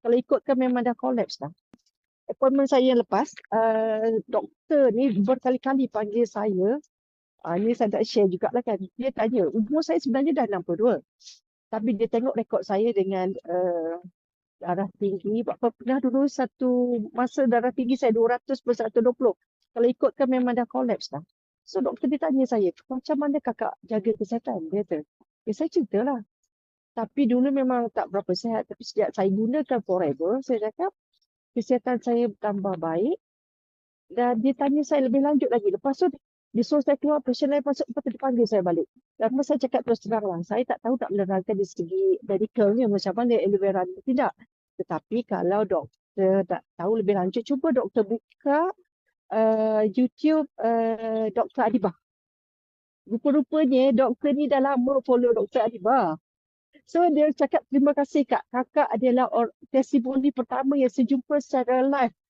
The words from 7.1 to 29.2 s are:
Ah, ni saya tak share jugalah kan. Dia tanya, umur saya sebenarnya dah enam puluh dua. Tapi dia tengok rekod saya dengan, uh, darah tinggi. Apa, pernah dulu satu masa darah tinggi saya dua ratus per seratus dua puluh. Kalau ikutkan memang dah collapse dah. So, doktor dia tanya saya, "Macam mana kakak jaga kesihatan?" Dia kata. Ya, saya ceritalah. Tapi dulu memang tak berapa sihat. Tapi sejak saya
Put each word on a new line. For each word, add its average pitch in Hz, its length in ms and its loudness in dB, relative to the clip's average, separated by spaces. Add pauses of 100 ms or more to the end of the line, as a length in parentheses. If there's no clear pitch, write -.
Ah, 170 160 -4
ni 214 160 0
saya 226 180 0
tak 214 160 0
share 208 220 2
jugalah 185 340 -2
kan. 208 160 -4 (220)
Dia 262 100 -2
tanya, 214 380 0
umur 233 320 0
saya - 180 -2
sebenarnya 269 380 0
dah 247 100 0
enam 196 160 -4
puluh 170 160 -4
dua. 214 180 2 (760)
Tapi 220 240 -2
dia 220 100 -2
tengok 240 300 -2
rekod - 260 -2
saya 214 320 0
dengan, 190 380 -2 (160)
uh, 170 500 -2 (600)
darah 180 280 -4 (120)
tinggi. 202 420 -2
Apa, 233 300 -2
pernah 262 260 -4
dulu 269 300 0
satu 247 720 -2 (160)
masa 254 320 0
darah 233 240 2
tinggi 254 240 -2
saya 240 160 2
dua 233 260 2
ratus - 220 -6
per 247 160 -2
seratus 226 240 0
dua 240 160 2
puluh. 226 180 2 (380)
Kalau 233 160 2
ikutkan 262 400 0
memang 254 260 0
dah 233 140 -2
collapse 254 420 -4
dah. 156 140 -10 (400)
So, - 140 -6
doktor 254 320 -2
dia 285 80 0
tanya 269 320 0
saya, 202 240 0 (160)
"Macam 262 260 -4
mana 285 220 -2
kakak - 480 -6
jaga 220 320 -2
kesihatan?" 226 560 -6
Dia 208 80 -2
kata. - 240 -6 (400)
Ya, 214 80 -4
saya 320 160 -4
ceritalah. 247 500 -2 (800)
Tapi 226 320 0
dulu 247 240 2
memang 254 400 0
tak 202 160 -4
berapa 185 240 -2
sihat. 226 320 -4
Tapi - 160 -18
sejak - 320 -2
saya 190 160 0